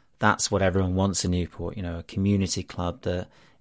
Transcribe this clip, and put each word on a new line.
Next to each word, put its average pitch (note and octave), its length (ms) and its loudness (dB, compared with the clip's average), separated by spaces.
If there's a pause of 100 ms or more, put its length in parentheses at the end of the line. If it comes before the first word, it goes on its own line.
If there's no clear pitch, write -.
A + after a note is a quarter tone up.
(180)
that's - 320 2
what G2 120 2
everyone F#2 320 2
wants F#2+ 320 2
in F2+ 60 2
Newport, F2 440 -4
you G2+ 60 -8
know, E2+ 160 -8
a E2+ 60 -10
community G2 580 0
club F2 400 -6
that F2+ 260 -4 (320)